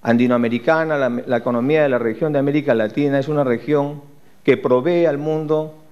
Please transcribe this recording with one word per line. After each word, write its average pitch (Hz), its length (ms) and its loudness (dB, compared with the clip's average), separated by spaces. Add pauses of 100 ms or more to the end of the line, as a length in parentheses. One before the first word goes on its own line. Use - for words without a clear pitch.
andinoamericana, 123 920 0
la, 135 120 0
la 120 280 -4
economía 127 480 0
de 139 60 2
la 123 80 0
región 117 340 -2
de 139 80 0
América 143 340 0
Latina, 139 460 0
es 127 80 -4
una 147 160 0
región 143 580 -2 (400)
que 131 140 4
provee 147 500 2
al 143 120 0
mundo 156 560 -4 (180)